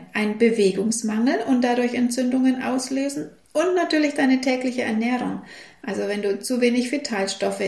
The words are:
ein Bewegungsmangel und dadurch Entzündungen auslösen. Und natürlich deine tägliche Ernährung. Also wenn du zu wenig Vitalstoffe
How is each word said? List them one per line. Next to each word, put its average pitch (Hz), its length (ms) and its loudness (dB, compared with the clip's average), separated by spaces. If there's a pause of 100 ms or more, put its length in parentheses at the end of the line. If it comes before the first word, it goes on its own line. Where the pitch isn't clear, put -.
(120)
ein 214 260 -2
Bewegungsmangel 220 1120 2
und 254 160 4
dadurch 240 300 2
Entzündungen 254 680 0
auslösen. 269 680 -4 (240)
Und 349 200 2
natürlich 311 400 2
deine 262 260 4
tägliche 254 420 -2
Ernährung. 220 580 -2 (420)
Also 202 240 -4
wenn 208 160 -4
du 202 160 0
zu 247 220 -2
wenig 247 320 2
Vitalstoffe 202 760 -2